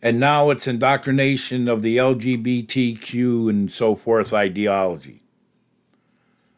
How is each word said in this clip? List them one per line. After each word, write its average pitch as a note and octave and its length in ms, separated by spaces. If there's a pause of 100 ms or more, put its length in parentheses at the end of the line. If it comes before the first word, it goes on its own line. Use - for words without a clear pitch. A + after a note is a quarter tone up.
and A#2 180
now D3 300
it's C#3 160
indoctrination C3 1000
of A2+ 140
the A2+ 160
L C3 180
G B2 220
B A#2+ 260
T A#2+ 320
Q A#2+ 540
and G2+ 240
so A2 240
forth A2 380
ideology. F#2+ 880 (1400)